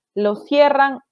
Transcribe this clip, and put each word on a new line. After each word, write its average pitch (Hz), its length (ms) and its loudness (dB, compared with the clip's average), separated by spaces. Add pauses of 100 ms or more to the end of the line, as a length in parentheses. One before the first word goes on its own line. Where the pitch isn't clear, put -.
(140)
Lo 208 220 -2
cierran 277 640 0 (140)